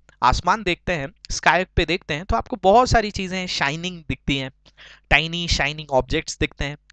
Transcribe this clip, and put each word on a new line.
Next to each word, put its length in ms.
आसमान 400
देखते 300
हैं, 200
स्काई 340
पे 200
देखते 300
हैं, 100
तो 120
आपको 260
बहुत 280
सारी 200
चीजें 360
शाइनिंग 600
दिखती 280
हैं, 140
टाइनी 380
शाइनिंग 420
ऑब्जेक्ट्स 480
दिखते 260
हैं, 120